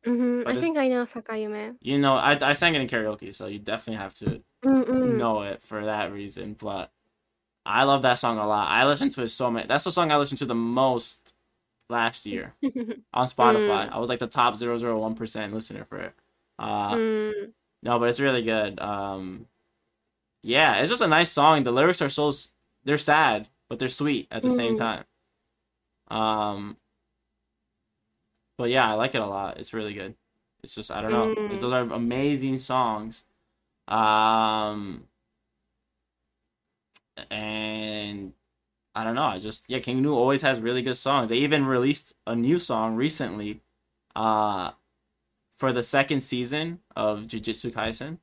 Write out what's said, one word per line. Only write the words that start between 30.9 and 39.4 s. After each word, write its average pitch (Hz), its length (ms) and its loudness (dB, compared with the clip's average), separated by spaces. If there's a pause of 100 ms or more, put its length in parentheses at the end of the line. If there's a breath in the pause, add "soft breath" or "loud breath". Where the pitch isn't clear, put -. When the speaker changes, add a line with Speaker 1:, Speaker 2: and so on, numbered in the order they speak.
Speaker 2:
I 104 100 -6
don't 110 100 -2
know. 160 240 2
Speaker 1:
Mm. 104 160 -6
Speaker 2:
It's, - 100 -6
those 123 120 -2
are 127 80 2
amazing 131 760 -2
songs. 113 640 -2 (640)
Um, 107 1160 2 (2250)
and 107 1040 -8 (600)
I 110 100 -4
don't 113 120 -2
know. 139 80 0
I 101 160 -2
just, 107 280 -10